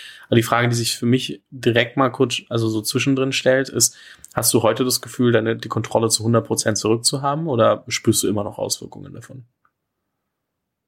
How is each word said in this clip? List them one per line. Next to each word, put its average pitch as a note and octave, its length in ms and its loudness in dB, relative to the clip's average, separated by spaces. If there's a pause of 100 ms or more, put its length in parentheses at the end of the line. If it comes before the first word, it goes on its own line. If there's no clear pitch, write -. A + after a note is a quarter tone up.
(280)
Aber A#2+ 100 4
die A2+ 60 4
Frage, A#2+ 260 2
die A#2+ 60 0
sich A#2 220 -4
für B2 80 -6
mich B2+ 440 0
direkt A#2+ 480 0
mal C3 120 4
kurz, A#2+ 380 -2
also A2+ 220 -2
so A2 120 -2
zwischendrin C3+ 520 0
stellt, C3 340 2
ist, - 300 -2 (360)
hast A#2 200 0
du A2+ 100 4
heute A#2 220 2
das B2 160 -2
Gefühl, A#2+ 320 0
deine, A2+ 240 2
die A#2+ 100 -10
Kontrolle A2+ 400 0
zu A2 160 -2
hundert A2+ 240 2
Prozent A#2 300 -2
zurückzuhaben C#3 720 -2
oder A2 420 2
spürst - 340 0
du G2+ 60 0
immer G#2 160 -2
noch G#2 120 -10
Auswirkungen - 560 -8
davon? B2 300 -18 (1400)